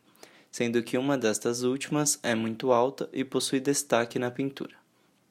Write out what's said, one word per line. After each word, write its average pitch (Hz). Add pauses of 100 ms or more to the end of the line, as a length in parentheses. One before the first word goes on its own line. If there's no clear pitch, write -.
(500)
sendo 120
que 120
uma 139
destas 120
últimas 143
é 117
muito 113
alta 127
e 131
possui 131
destaque 131
na 123
pintura. 135 (560)